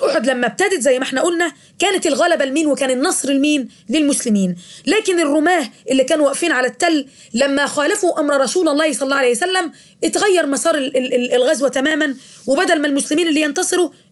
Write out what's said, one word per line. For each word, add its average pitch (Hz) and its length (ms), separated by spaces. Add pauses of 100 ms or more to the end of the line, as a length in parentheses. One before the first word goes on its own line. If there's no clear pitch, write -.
أحد 269 200
لما 247 180
ابتدت 370 320
زي 254 200
ما 240 40
احنا 254 180
قلنا 339 300 (280)
كانت 370 280
الغلبة 302 380
لمين 294 220
وكان 262 240
النصر 269 380
لمين؟ 277 400 (200)
للمسلمين. 220 640 (320)
لكن 381 320
الرماة 302 500 (220)
اللي 262 120
كانوا 302 220
واقفين 294 260
على 254 160
التل 311 380 (280)
لما 277 320
خالفوا 330 540
أمر 285 220
رسول 320 280
الله 302 240
صلى 277 120
الله 269 100
عليه 262 160
وسلم 359 400 (320)
اتغير 349 420
مسار 277 300
ال-، 269 220
ال-، 254 160
ال-، 247 200
الغزوة 254 360
تمامًا، 294 460 (320)
وبدل 294 340
ما 294 60
المسلمين 294 400
اللي 311 140
ينتصروا 339 480 (220)